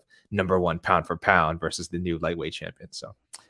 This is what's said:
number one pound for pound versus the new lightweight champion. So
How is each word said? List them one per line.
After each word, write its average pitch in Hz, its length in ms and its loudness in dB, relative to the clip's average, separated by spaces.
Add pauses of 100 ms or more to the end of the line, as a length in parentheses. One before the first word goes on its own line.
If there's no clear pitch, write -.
(320)
number 92 280 2
one 87 200 2
pound 87 260 2
for 87 100 -4
pound 82 440 4
versus 82 300 -6
the 87 100 -4
new 87 180 -2
lightweight 80 360 -4
champion. - 380 -14
So - 240 -14 (340)